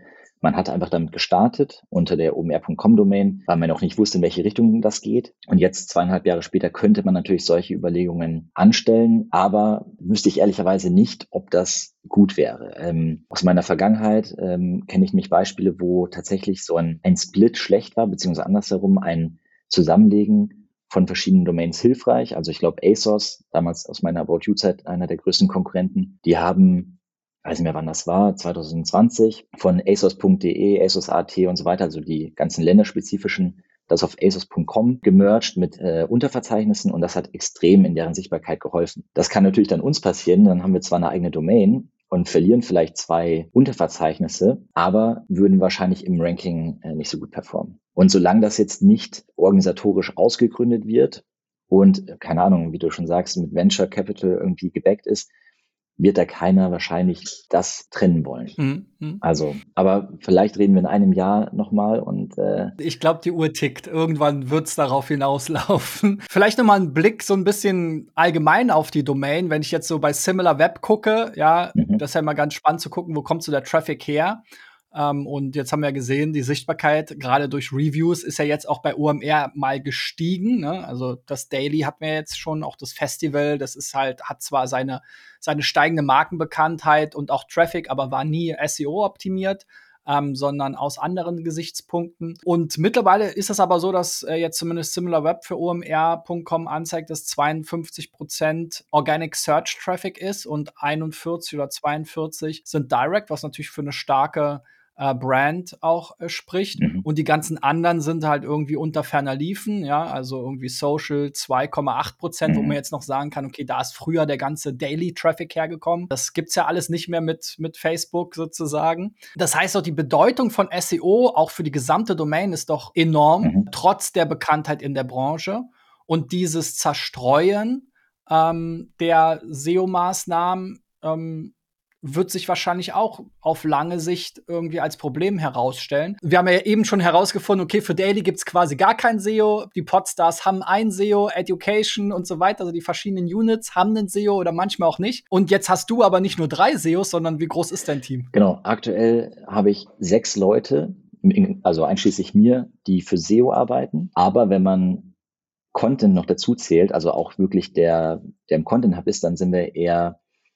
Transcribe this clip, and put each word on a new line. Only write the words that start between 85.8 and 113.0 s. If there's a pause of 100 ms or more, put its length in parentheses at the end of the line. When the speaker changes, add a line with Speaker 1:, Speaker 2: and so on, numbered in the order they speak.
Speaker 2:
Markenbekanntheit
und
auch
Traffic,
aber
war
nie
S
E
O
optimiert, (400)
ähm,
sondern
aus
anderen
Gesichtspunkten. (100)
Und
mittlerweile
ist
es
aber
so,
dass,
äh,
jetzt
zumindest
SimilarWeb
für
O
M
R
Punkt
com
anzeigt,
dass
zweiundfünfzig
Prozent
Organic
Search
Traffic
ist
und
einundvierzig
oder
zweiundvierzig
sind
Direct,
was
natürlich
für
eine
starke, (340)
äh,
Brand
auch,
äh,
spricht.
Speaker 1:
Mhm.
Speaker 2:
Und
die
ganzen
anderen
sind
halt
irgendwie
unter
ferner
Liefen,
ja,
also
irgendwie
Social
zwei
Komma
acht
Prozent,
wo
Speaker 1:
Mhm.
Speaker 2:
man
jetzt
noch